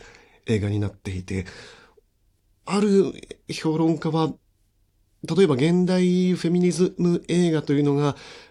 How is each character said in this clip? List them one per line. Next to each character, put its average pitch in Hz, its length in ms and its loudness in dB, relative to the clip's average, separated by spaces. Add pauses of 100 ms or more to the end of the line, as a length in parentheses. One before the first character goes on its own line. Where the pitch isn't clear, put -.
(460)
映 110 140 0
画 101 100 -2
に 104 100 -2
な 101 80 -4
っ - 20 -6
て 98 240 -12
い 92 80 -8
て、 92 220 -8 (1200)
あ 202 160 -2
る 196 320 4 (400)
評 156 240 -2
論 165 220 0
家 165 100 -4
は、 156 240 0 (960)
例 180 180 2
え - 20 6
ば 147 80 2
現 170 320 2
代 180 480 2
フ 170 140 -4
ェ - 20 0
ミ 180 100 2
ニ 180 100 2
ズ 170 280 0
ム 175 300 0
映 175 220 2
画 151 120 0
と 147 100 -2
い 143 80 2
う - 20 2
の 143 120 2
が、 143 200 0 (360)